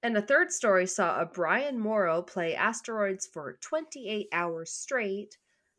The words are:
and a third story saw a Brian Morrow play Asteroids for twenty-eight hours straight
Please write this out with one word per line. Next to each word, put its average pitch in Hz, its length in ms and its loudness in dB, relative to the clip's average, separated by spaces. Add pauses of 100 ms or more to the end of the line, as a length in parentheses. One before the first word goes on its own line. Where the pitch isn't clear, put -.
and 233 140 2
a 208 40 2
third 302 300 4
story 190 340 4
saw 170 360 0
a 170 40 0
Brian 220 540 0
Morrow 202 420 2
play 170 320 -2
Asteroids 208 720 -2
for - 360 -12
twenty-eight 226 720 -4
hours 165 380 -2
straight 208 640 -4 (420)